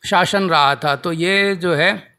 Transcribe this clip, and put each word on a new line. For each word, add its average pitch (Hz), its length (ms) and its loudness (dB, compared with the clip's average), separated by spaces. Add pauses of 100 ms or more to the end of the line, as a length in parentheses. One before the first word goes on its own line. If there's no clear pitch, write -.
शासन 190 440 0
रहा 143 260 2
था। 143 200 -2
तो 151 160 -6
ये 196 440 0
जो 175 180 -2
है 180 300 0 (160)